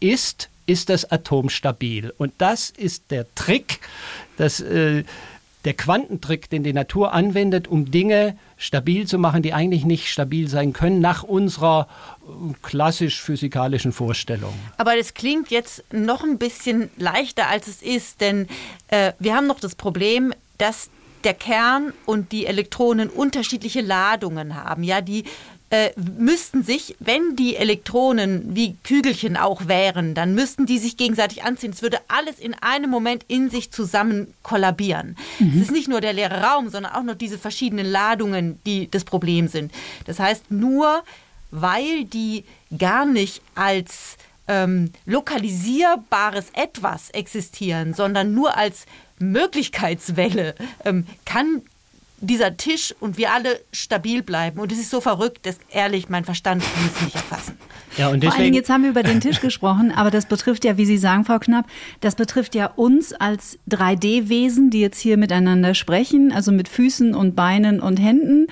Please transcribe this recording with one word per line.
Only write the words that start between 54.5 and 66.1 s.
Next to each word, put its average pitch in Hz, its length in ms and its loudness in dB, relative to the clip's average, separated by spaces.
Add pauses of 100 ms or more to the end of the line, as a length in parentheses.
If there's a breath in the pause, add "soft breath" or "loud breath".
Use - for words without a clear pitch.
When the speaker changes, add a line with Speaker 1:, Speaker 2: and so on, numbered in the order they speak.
Speaker 2:
Und 208 140 -4
es 226 60 -4
ist 214 100 -6
so 247 100 0
verrückt, 233 460 -2
dass 185 120 -8 (140)
ehrlich 202 380 -2
mein 175 160 -2
Verstand 180 380 -2
kann 170 300 0
es - 80 -4
nicht 165 140 -4
erfassen. - 420 -8 (400 loud breath)
Speaker 1:
Ja, 143 120 2
und - 0 -
Speaker 3:
Vor - 0 -
allen 139 120 2
Dingen, 160 100 4
Speaker 1:
deswegen 262 240 4
Speaker 3:
jetzt 254 140 2
haben 269 140 6
wir 277 60 4
über 240 140 2
den 226 180 4
Tisch 285 180 0
gesprochen, 208 560 2
aber 208 160 4
das 208 140 2
betrifft 220 400 0
ja, 208 120 2
wie 208 80 4
Sie 208 120 4
sagen, 190 260 4
Frau 226 160 2
Knapp, 233 260 2 (360 loud breath)
das 208 140 0
betrifft 233 400 -2
ja 208 120 0
uns 262 460 4
als - 440 -2 (100)
drei 190 280 2
D 208 340 2
Wesen, 247 400 6
die 214 120 2
jetzt 202 180 2
hier 220 180 4
miteinander 185 560 4
sprechen, 254 600 4